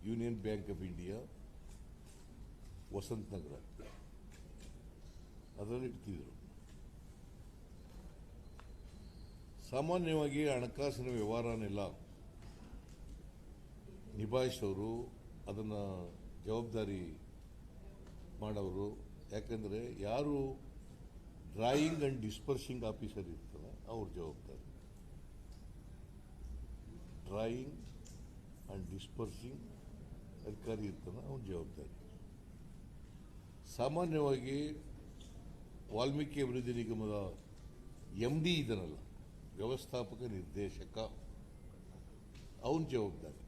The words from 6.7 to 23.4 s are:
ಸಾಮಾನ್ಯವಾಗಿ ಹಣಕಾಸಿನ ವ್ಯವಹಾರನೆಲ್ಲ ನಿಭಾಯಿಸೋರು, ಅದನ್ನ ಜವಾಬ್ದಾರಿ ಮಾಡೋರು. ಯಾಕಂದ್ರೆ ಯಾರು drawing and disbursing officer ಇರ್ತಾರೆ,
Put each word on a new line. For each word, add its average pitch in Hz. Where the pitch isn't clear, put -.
ಸಾಮಾನ್ಯವಾಗಿ 151
ಹಣಕಾಸಿನ 127
ವ್ಯವಹಾರನೆಲ್ಲ 113
ನಿಭಾಯಿಸೋರು, 113
ಅದನ್ನ 107
ಜವಾಬ್ದಾರಿ 104
ಮಾಡೋರು. 101
ಯಾಕಂದ್ರೆ 107
ಯಾರು 135
drawing 135
and 160
disbursing 131
officer 113
ಇರ್ತಾರೆ, 85